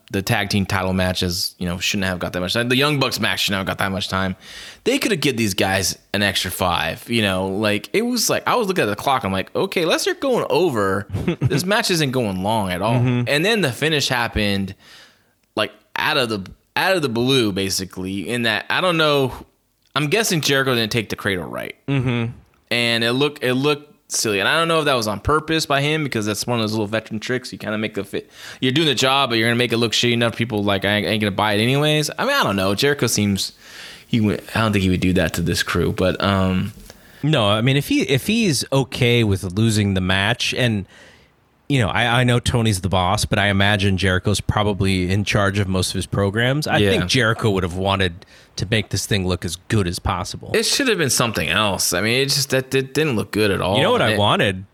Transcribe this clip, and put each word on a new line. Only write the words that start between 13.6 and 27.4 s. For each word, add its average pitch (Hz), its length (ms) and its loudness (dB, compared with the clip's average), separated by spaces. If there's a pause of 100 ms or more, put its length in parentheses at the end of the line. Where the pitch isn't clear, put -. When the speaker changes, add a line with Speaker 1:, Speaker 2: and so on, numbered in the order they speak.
Speaker 1:
the 139 100 0
finish 143 360 0
happened, 104 640 0 (840)
like, 107 160 0 (240)
out 147 220 0
of 123 120 0
the, 98 200 -4 (260)
out 185 200 2
of 165 80 0
the 135 60 2
blue, 120 420 2
basically, 95 760 -4
in 120 160 -2
that, 110 260 0
I 135 120 0
don't 175 160 0
know, 143 340 2 (640)
I'm 147 120 0
guessing 185 340 0
Jericho 135 320 2
didn't 113 180 0
take 110 180 -2
the 101 60 -6
cradle 92 300 -2
right. 60 300 -10 (120)
Speaker 2:
Mm-hmm. 123 440 0 (400)
Speaker 1:
And 117 320 0
it 117 100 2
looked, 143 300 -2
it 127 100 2
looked 143 320 0 (260)
silly. 104 280 0
And 101 100 2
I 147 80 2
don't 165 100 2
know 165 120 2
if 151 60 0
that 143 100 2
was 113 120 0
on 101 120 -4
purpose 156 480 0
by 139 140 0
him, 151 220 0
because 113 220 -2
that's 104 220 -4
one 123 120 0
of 110 40 0
those 107 80 -2
little 107 160 -2
veteran 110 320 -6
tricks. 123 320 -6